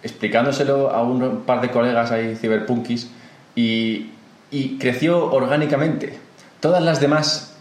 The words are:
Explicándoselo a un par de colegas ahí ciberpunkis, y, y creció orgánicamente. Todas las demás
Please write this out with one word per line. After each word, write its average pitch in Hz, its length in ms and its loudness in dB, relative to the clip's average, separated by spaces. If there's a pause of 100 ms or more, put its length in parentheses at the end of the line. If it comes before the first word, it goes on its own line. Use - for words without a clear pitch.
Explicándoselo 127 880 0
a 117 140 0
un 123 420 -2
par 123 160 0
de 120 80 -2
colegas 117 420 0
ahí 113 240 -2
ciberpunkis, 117 720 -2 (460)
y, 113 560 0 (380)
y 135 300 -4
creció 156 520 0
orgánicamente. 143 840 0 (420)
Todas 175 220 2
las 160 180 2
demás 151 500 0 (120)